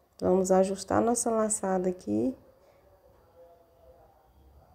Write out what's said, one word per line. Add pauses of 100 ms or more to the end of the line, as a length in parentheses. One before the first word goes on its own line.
(180)
vamos
ajustar
nossa
laçada
aqui (2500)